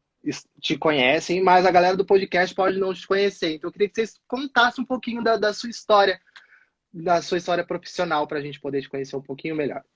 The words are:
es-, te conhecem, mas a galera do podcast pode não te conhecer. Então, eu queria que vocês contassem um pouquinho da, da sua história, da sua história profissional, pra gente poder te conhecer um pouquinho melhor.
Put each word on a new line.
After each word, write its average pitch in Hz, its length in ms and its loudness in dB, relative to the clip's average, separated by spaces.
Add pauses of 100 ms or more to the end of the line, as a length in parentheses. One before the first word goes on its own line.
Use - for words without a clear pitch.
(240)
es-, - 240 -8 (120)
te - 180 -4
conhecem, 151 640 2
mas 185 240 6
a 185 60 6
galera 180 240 4
do 190 100 -2
podcast 185 480 2
pode 190 240 0
não 190 160 -2
te 180 140 -12
conhecer. 196 480 0
Então, 170 140 -10
eu - 20 -8
queria 196 180 -2
que - 60 -18
vocês 226 320 -6
contassem 247 560 -2
um - 20 -6
pouquinho 233 380 -6
da, 226 140 2
da 208 160 0
sua 240 160 -12
história, 196 500 2 (760)
da 170 300 0
sua 180 160 -2
história 175 260 -2
profissional, 170 600 -4
pra 151 120 -6
gente 143 200 -10
poder 139 220 -4
te 135 80 -18
conhecer 139 260 -8
um 135 60 -6
pouquinho 139 340 -8
melhor. 143 280 -4 (120)